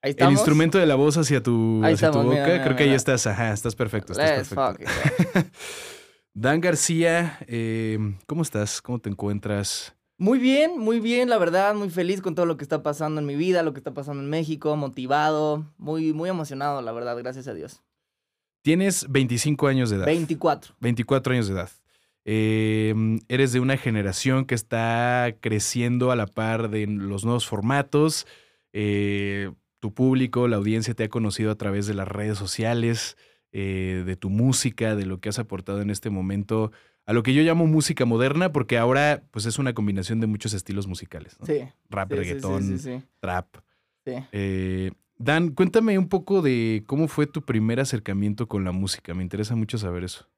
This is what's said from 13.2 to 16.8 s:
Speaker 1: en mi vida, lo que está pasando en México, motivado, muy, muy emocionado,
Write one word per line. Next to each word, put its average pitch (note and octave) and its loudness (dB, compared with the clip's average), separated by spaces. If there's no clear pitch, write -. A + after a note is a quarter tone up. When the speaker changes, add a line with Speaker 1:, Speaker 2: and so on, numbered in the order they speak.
Speaker 1:
en D3 -4
mi C#3+ -4
vida, F3 2
lo D#3 -2
que C3+ -12
está C#3+ -12
pasando C#3+ -8
en C#3 -8
México, D3+ -2
motivado, D3+ 0
muy, D#3+ -2
muy D#3+ -4
emocionado, C#3+ -4